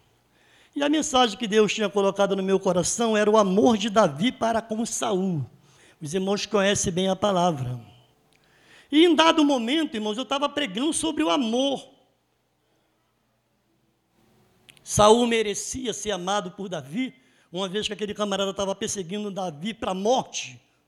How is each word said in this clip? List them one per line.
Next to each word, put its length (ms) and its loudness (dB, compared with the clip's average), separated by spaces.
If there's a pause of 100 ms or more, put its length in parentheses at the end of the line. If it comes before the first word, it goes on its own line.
(760)
E 60 -2
a 60 0
mensagem 480 2
que 120 -6
Deus 260 4
tinha 140 -2
colocado 480 0
no 60 -2
meu 180 2
coração 560 0
era 120 4
o 80 6
amor 400 4
de 140 -4
Davi 400 2
para 320 -2
com 240 -4
Saul. 580 -2 (560)
Os 140 -8
irmãos 320 -2
conhecem 460 0
bem 160 -2
a 80 0
palavra. 640 0 (1120)
E 120 6
em 80 6
dado 320 4
momento, 520 0
irmãos, 200 -4
eu 80 -8
tava 240 -4
pregando 440 -4
sobre 320 -4
o 60 0
amor. 580 -2 (3000)
Saul 420 6
merecia 680 -4
ser 200 -8
amado 400 -4
por 160 -12
Davi, 440 -8 (380)
uma 180 -6
vez 200 -6
que 40 -6
aquele 220 -8
camarada 400 -4
tava 200 -4
perseguindo 580 -8
Davi 420 -8
pra 180 -6
morte? 680 -4 (280)